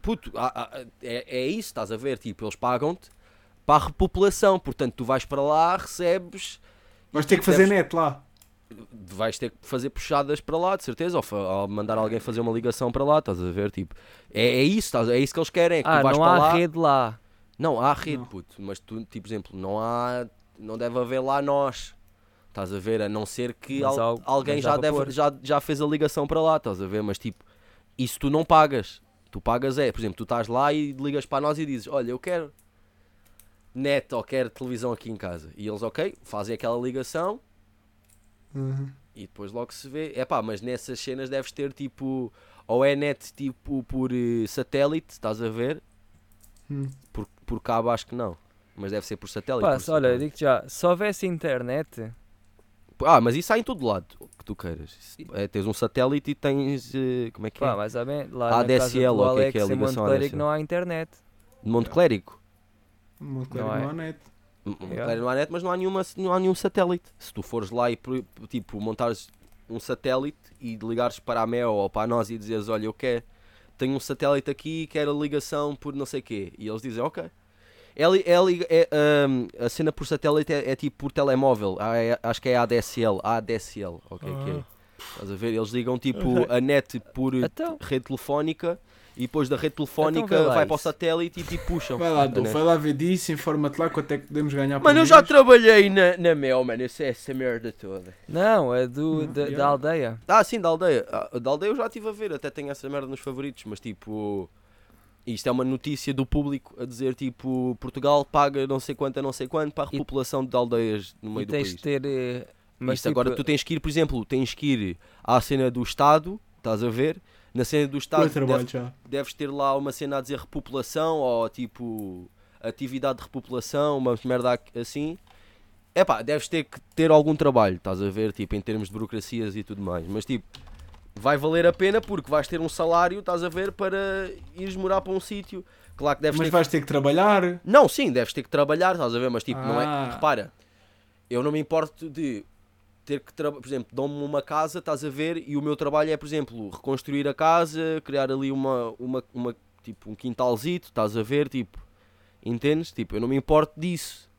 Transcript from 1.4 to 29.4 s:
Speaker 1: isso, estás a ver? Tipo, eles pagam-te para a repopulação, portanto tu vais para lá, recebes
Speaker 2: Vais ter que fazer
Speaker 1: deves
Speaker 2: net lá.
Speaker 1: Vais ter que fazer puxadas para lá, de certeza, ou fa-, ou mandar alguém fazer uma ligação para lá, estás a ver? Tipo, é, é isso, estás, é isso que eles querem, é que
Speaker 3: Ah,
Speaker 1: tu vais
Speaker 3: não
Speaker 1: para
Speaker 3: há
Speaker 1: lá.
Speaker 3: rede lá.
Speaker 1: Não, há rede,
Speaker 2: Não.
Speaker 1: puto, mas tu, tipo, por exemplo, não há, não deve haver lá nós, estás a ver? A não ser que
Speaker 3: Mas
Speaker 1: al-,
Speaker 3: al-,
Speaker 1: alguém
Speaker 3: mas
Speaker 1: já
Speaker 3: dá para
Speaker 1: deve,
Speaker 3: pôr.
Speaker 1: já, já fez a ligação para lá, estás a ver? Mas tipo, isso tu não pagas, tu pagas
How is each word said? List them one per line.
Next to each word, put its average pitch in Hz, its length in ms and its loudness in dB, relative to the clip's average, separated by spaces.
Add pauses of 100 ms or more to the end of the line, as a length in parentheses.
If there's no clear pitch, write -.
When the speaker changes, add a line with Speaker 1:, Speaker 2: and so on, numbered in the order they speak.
Speaker 1:
isso, 208 220 -4
estás 110 220 -6
a 110 60 -6
ver? 127 220 -4
Tipo, 110 260 -10
eles 104 100 -6
pagam-te 123 540 -2 (560)
para 147 180 6
a - 40 -4
repopulação, 190 720 4
portanto 127 380 -4
tu 120 80 -6
vais 131 200 0
para 139 160 -4
lá, 160 360 4
recebes 180 800 -4 (520)
Speaker 2:
Vais 151 140 0
ter 190 140 6
que - 60 -2
fazer 190 220 8
Speaker 1:
deves - 20 6
Speaker 2:
net 185 260 2
lá. 156 260 0 (680)
Speaker 1:
Vais 104 460 -6
ter 120 140 -6
que - 100 -20
fazer 131 300 -6
puxadas 143 500 -2
para 156 160 -4
lá, 185 180 0
de - 80 -10
certeza, 165 320 -4
ou 135 60 2
fa-, 104 160 -6
ou 98 300 -2
mandar 104 280 -4
alguém 110 240 0
fazer 117 220 -4
uma 117 100 0
ligação 120 400 -2
para 135 120 -2
lá, 151 160 4
estás 95 200 -4
a 90 120 -4
ver? 101 180 -2
Tipo, - 240 -8 (400)
é, - 80 0
é 123 220 4
isso, 196 240 2
estás, 117 220 0
é 120 100 4
isso 139 120 2
que - 80 -4
eles 156 120 -2
querem, 170 280 4
é 131 40 -2
que 151 60 0
Speaker 3:
Ah, 156 100 6
Speaker 1:
tu 135 40 4
vais 139 140 4
Speaker 3:
não 156 80 6
Speaker 1:
para 175 80 8
Speaker 3:
há 180 60 8
Speaker 1:
lá. 156 140 6
Speaker 3:
rede 170 240 2
lá. 135 420 2 (400)
Speaker 1:
Não, 156 200 0
há 139 140 4
rede, 147 240 -4
Speaker 2:
Não. 120 80 -10
Speaker 1:
puto, - 340 -16
mas 98 200 -10
tu, 110 260 -12
tipo, 98 220 -14
por - 0 -
exemplo, 104 280 -10
não 95 240 -4
há, 120 460 -2 (320)
não 110 180 -12
deve 120 220 -4
haver 127 220 -2
lá 135 200 0
nós, 139 540 -2 (540)
estás 95 260 -8
a 101 60 -6
ver? 107 240 -2
A - 40 -2
não 107 200 -4
ser 120 260 -6
que 135 280 -8
Speaker 3:
Mas 135 140 2
Speaker 1:
al-, 117 200 0
Speaker 3:
al-, 107 100 -12
Speaker 1:
alguém 135 300 0
Speaker 3:
mas 113 80 -2
Speaker 1:
já 139 80 2
Speaker 3:
dá 147 80 2
para 151 120 2
Speaker 1:
deve, 147 140 0
Speaker 3:
pôr. 131 60 -10
Speaker 1:
já, 147 220 2 (100)
já 143 180 2
fez 143 180 -4
a 151 60 0
ligação 147 400 2
para 156 160 0
lá, 160 160 4
estás 98 240 -4
a 98 60 -6
ver? 104 160 -2
Mas 101 160 -4
tipo, - 260 -10 (500)
isso 127 240 -4
tu 139 120 0
não 156 120 2
pagas, 151 600 4 (260)
tu 104 100 -12
pagas 127 380 0